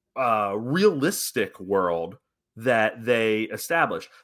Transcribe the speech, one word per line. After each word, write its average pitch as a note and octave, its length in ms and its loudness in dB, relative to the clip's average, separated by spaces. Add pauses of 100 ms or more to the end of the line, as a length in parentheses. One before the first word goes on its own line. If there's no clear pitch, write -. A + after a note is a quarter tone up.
(160)
uh, A2 420 0
realistic C#3+ 1000 0
world F2+ 580 -2 (400)
that A2+ 480 2
they A2+ 380 2
establish? A2 640 -2 (140)